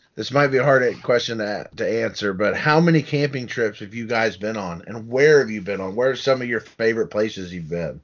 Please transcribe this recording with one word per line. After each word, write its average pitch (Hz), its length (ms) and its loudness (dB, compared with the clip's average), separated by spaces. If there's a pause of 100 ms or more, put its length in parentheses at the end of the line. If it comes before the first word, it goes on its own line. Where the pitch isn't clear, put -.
(160)
this - 160 -8
might 143 160 6
be 135 100 2
a 123 60 4
hard 127 400 4
question 120 360 0
to, 101 380 -6
to 110 260 0
answer, 104 300 -4
but 98 220 0
how 151 240 4
many 165 220 6
camping 139 460 -2
trips 107 320 -2
have 104 140 -12
you 117 120 -8
guys 110 320 0
been 107 200 -6
on, 87 300 -8
and 113 220 -12
where 143 300 4
have 113 100 0
you 107 120 -6
been 95 200 -6
on? 95 140 -8
Where 127 160 0
are 123 40 -4
some 131 260 0
of 120 60 -6
your 117 120 -2
favorite 113 480 0
places 98 460 -4
you've 85 160 -10
been? 78 340 -6